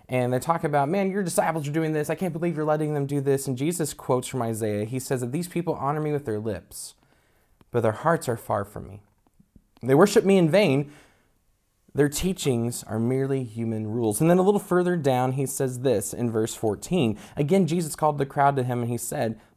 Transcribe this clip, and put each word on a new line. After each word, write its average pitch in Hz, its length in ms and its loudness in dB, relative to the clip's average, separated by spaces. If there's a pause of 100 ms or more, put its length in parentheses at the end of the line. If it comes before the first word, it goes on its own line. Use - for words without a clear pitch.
And 123 240 0
they 127 60 0
talk 160 260 -2
about, 147 240 2
"Man, 190 220 0
your 196 120 -2
disciples 165 460 0
are 147 40 -4
doing 156 200 0
this. 151 160 -2
I 160 60 -2
can't 170 180 -4
believe 165 240 -2
you're 156 80 -2
letting 151 300 0
them 139 120 -2
do 143 140 -2
this." 139 260 0
And 135 100 -2
Jesus 156 360 -2
quotes - 360 -2
from 127 140 -4
Isaiah. 110 440 -2
He 123 120 -6
says 127 220 -4
that, 123 120 -4
"These 175 160 -4
people 170 260 -4
honor 147 260 -2
me 151 120 -2
with 143 120 -2
their 107 160 -4
lips, - 540 -8 (760)
but 120 120 0
their 110 100 4
hearts 160 380 0
are 120 60 -2
far 107 280 -4
from 101 240 -14
me. 101 140 -18 (800)
They 123 120 4
worship 208 300 8
me 196 140 6
in 170 120 6
vain. 147 400 4 (1040)
Their 143 160 4
teachings 127 720 -2
are 110 140 -4
merely 131 440 0
human 110 460 -6
rules." 107 320 0
And 160 100 4
then 180 80 6
a 185 40 4
little 202 180 4
further 180 340 0
down, 131 380 2
he 135 140 -2
says 127 340 -4
this 123 320 0
in 120 180 -2
verse 110 240 0
fourteen. 113 640 0 (160)
Again, 175 320 2
Jesus 160 300 -2
called 151 220 0
the 139 80 0
crowd 143 300 2
to 131 60 2
him 123 200 -2
and 117 80 -2
he 117 80 -2
said, 117 420 -4 (160)